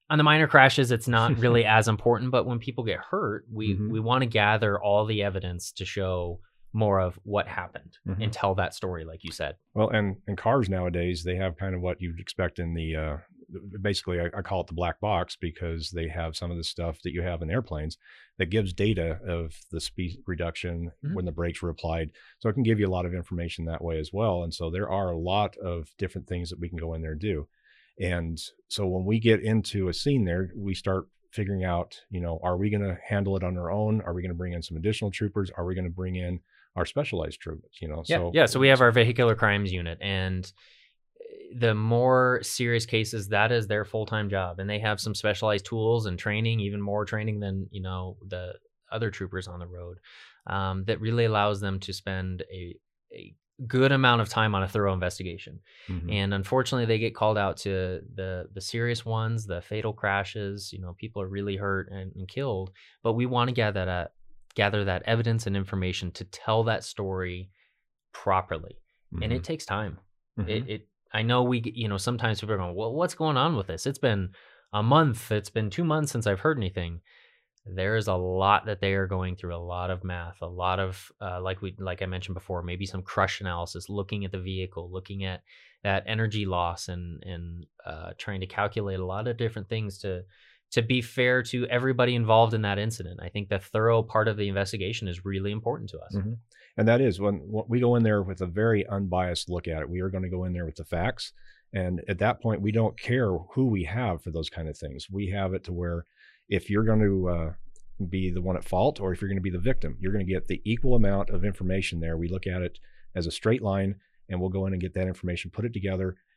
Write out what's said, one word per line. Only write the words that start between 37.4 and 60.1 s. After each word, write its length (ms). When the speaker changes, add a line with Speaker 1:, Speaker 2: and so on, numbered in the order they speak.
Speaker 2:
you 60
know? 180
Speaker 1:
Yeah, 120
Speaker 2:
So 180
Speaker 1:
yeah. 100
So 140
we 80
have 140
our 100
vehicular 420
crimes 400
unit, 260
and 520
the 180
more 720
serious 420
cases, 440
that 220
is 160
their 180
full-time 440
job. 300
And 100
they 100
have 200
some 160
specialized 500
tools 400
and 140
training, 400
even 220
more 240
training 340
than, 320
you 100
know, 360
the 260
other 180
troopers 380
on 120
the 80
road, 300
um, 400
that 160
really 240
allows 360
them 200
to 120
spend 500
a, 220
a 200
good 280
amount 280
of 80
time 260
on 80
a 40
thorough 260
investigation. 640
Speaker 2:
Mm-hmm. 220
Speaker 1:
And 220
unfortunately, 520
they 140
get 160
called 220
out 220
to 420
the, 400
the 80
serious 440
ones, 420
the 140
fatal 320
crashes, 800